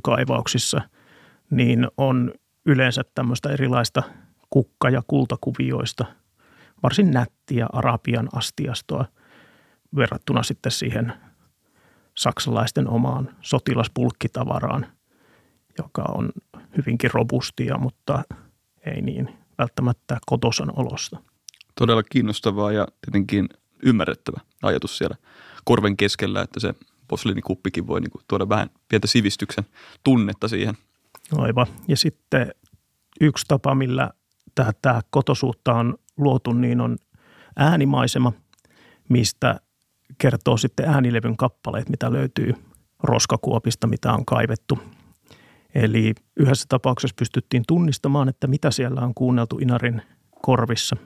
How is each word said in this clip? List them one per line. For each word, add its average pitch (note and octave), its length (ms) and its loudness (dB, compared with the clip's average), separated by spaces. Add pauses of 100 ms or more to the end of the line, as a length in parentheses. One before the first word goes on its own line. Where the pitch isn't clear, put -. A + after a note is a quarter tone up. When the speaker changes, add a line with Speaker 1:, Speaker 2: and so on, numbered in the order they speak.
Speaker 1:
kaivauksissa, B2 800 0 (720)
niin B2 460 2
on B2+ 360 0 (340)
yleensä C3 360 4 (120)
tämmöistä B2+ 340 -2
erilaista B2+ 540 0 (480)
kukka- - 400 2
ja B2+ 160 2
kultakuvioista, C3 1000 -2 (760)
varsin F#3 280 4
nättiä A#2+ 640 0
arabian A#2+ 600 0
astiastoa - 720 -6 (920)
verrattuna B2 460 0
sitten C3 300 -4
siihen A#2 400 -4 (1000)
saksalaisten A#2+ 720 0
omaan B2+ 400 0 (120)
sotilaspulkkitavaraan, B2 1500 -2 (920)
joka - 240 -8
on - 280 -2 (460)
hyvinkin B2 380 0
robustia, B2+ 640 -2
mutta C3 460 -4 (640)
ei - 160 -8
niin C3 260 -6 (300)
välttämättä B2 680 -4
kotosan B2 500 -2
olosta. - 420 -6 (560)
Speaker 2:
Todella A2+ 280 4
kiinnostavaa G#2+ 720 0
ja G#2 140 0 (140)
tietenkin G2+ 480 0 (340)
ymmärrettävä - 580 0 (220)
ajatus - 360 -2
siellä - 180 -4 (480)
korven G#2 320 4
keskellä, G2 460 0
että - 180 -8
se F2+ 140 -4 (340)
posliinikuppikin - 800 -4
voi - 140 -2
niinku - 280 -8
tuoda G2+ 200 -2
vähän G#2 220 0 (180)
pientä A2 180 2
sivistyksen G#2 580 0 (400)
tunnetta A2 440 2
siihen. G#2+ 260 -4 (640)
Speaker 1:
Aivan. A#2+ 280 2 (220)
Ja D3 80 2
sitten - 560 -2 (680)
yksi D3+ 280 4
tapa, C3+ 260 2
millä C3 360 0 (440)
tätä A#2+ 460 2 (100)
kotosuutta C3 640 0
on A#2 240 0 (180)
luotu, C3 360 2
niin A#2+ 280 0
on A#2+ 160 -2 (600)
äänimaisema, C#3 760 2 (760)
mistä A#2+ 520 0 (580)
kertoo B2+ 380 2
sitten C3 320 -2
äänilevyn A#2 480 2
kappaleet, A#2+ 520 -4
mitä B2 240 -2
löytyy C3 420 -2 (480)
roskakuopista, A#2 840 0
mitä A#2 260 0
on A#2 120 0
kaivettu. A#2 540 -2 (960)
Eli A2 400 2 (220)
yhdessä C3 320 4
tapauksessa B2+ 500 0
pystyttiin - 500 -2
tunnistamaan, D3 600 2
että C3+ 180 -4
mitä C#3 240 0
siellä B2+ 300 -2
on B2 140 -2
kuunneltu B2 440 0
Inarin B2 440 0 (400)
korvissa. A#2 640 0